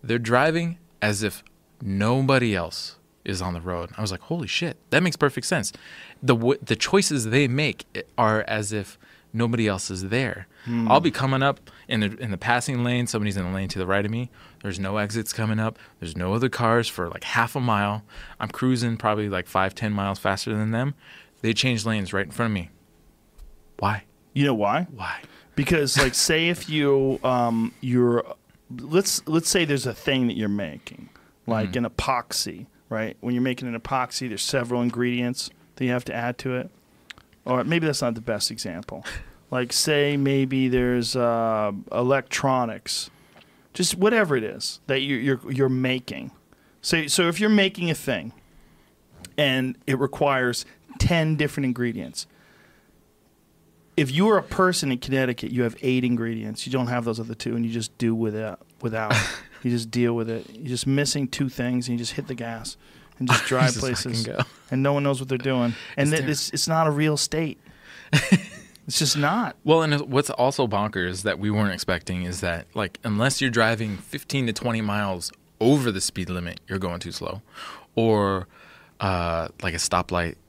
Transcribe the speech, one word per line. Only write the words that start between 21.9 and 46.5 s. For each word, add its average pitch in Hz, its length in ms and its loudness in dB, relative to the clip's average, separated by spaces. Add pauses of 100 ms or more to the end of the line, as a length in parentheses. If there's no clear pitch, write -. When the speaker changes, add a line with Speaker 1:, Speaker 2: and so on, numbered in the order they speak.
Speaker 1:
right 98 120 0
in 76 60 -14
front 113 200 0
of - 20 0
me. 87 160 -4 (1120)
Why? 101 240 -2 (300)
Speaker 2:
You 143 120 4
know 135 80 4
why? 113 400 2
Speaker 1:
Why? 92 260 -8 (360)
Speaker 2:
Because, 143 420 2
like, 135 180 4
say 165 340 2
if 170 200 -4
you, 139 540 2
um, 120 580 2
you're, 123 420 4 (560)
let's, 160 480 0
let's 160 220 2
say 175 160 2
there's 139 200 0
a 117 80 -2
thing 131 340 0
that 113 100 0
you're 107 120 0
making, 98 600 -6 (360)
like 110 260 0
Speaker 1:
Mm-hmm. 120 140 -2
Speaker 2:
an - 60 -6
epoxy, - 760 -4 (240)
right? 110 300 -4
When 123 160 -4
you're 123 80 0
making 127 240 -4
an 117 120 -6
epoxy, 127 500 -4
there's 101 120 -6
several 123 400 -2
ingredients 123 680 -2 (260)
that 131 100 -2
you 123 60 2
have 123 140 -2
to - 80 -8
add 120 260 -4
to 127 160 -4
it. 131 140 -6 (760)
Or 127 180 0
maybe 165 220 0
that's 147 160 0
not 120 140 0
the 113 60 -10
best 110 300 -2
example. 95 580 -10
Speaker 1:
<laughs> - 60 -10 (360)
Speaker 2:
Like, 123 200 -2
say 143 460 2
maybe 135 500 2
there's, 123 480 2
uh, 113 560 2 (200)
electronics, 127 1200 0 (640)
just 180 200 0
whatever 196 400 4
it 113 80 0
is - 440 -8
that 135 140 2
you, 139 160 0
you're, 131 300 2
you're 135 220 2
making. 127 600 -2 (500)